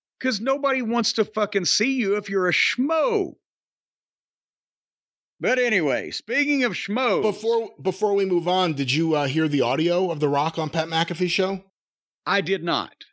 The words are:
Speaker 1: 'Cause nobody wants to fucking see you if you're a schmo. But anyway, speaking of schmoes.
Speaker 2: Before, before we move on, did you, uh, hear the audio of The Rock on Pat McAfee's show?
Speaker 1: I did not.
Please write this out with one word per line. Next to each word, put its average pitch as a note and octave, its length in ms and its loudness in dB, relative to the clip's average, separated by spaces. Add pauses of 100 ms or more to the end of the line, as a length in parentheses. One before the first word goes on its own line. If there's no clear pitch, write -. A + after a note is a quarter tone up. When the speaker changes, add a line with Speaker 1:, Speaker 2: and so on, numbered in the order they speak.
(200)
Speaker 1:
'Cause A#3 200 -2
nobody C4+ 420 0
wants A#3 300 0
to A3 120 2
fucking G3+ 420 -2
see C4 280 2
you G#3 220 0
if G3+ 120 -6
you're F#3+ 200 2
a E3+ 40 2
schmo. B3+ 840 0 (2000)
But A#3 200 0
anyway, D3 500 0
speaking C#4 540 -2
of A3 80 0
schmoes. G#3 500 0
Speaker 2:
Before, G#3+ 480 0 (100)
before G3 340 0
we G3+ 100 2
move F3 240 0
on, F3+ 240 2
did C3+ 200 -2
you, D#3+ 220 2
uh, D3 120 2
hear D#3 200 0
the C#3+ 140 2
audio E3 500 2
of D#3 80 -6
The D3 100 2
Rock D3 300 0
on D#3 100 -2
Pat D#3+ 200 -2
McAfee's E3 420 -2
show? F#3+ 320 0 (640)
Speaker 1:
I G3 140 0
did E3+ 240 -2
not. C#3 480 -4